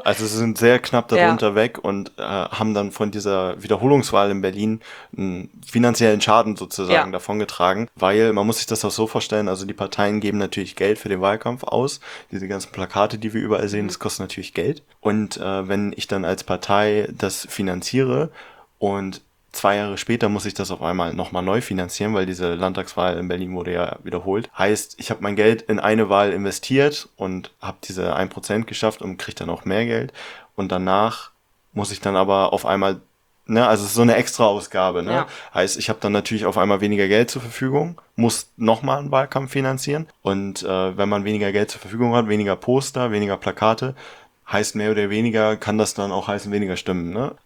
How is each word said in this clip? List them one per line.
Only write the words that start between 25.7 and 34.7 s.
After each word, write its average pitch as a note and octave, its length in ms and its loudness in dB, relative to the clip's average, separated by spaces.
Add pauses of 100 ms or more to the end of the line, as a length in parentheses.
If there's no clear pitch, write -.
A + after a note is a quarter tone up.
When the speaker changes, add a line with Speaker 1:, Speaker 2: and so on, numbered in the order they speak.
Speaker 1:
eine G#2+ 300 4
Wahl G2+ 240 6
investiert C3 840 0
und F#2 360 -6 (100)
hab F#2+ 180 -10
diese F2+ 340 -4
ein F#2 140 0
Prozent G#2+ 400 -4
geschafft - 340 -2
und F#2 140 -8
krieg - 220 -12
dann E2+ 120 -8
auch E2+ 140 -6
mehr G2+ 220 0
Geld. A#2 260 -4 (460)
Und G2 160 -4
danach F#2 580 2 (400)
muss G2+ 200 -4
ich G2+ 100 -10
dann G2 160 2
aber G2 340 4
auf - 140 -2
einmal, F#2+ 340 2 (460)
ne, A#2 200 4
also G#2 200 4
es G#2 60 -6
ist - 40 -4
so A#2 60 4
eine A#2 140 8
Extra-Ausgabe, G2+ 840 2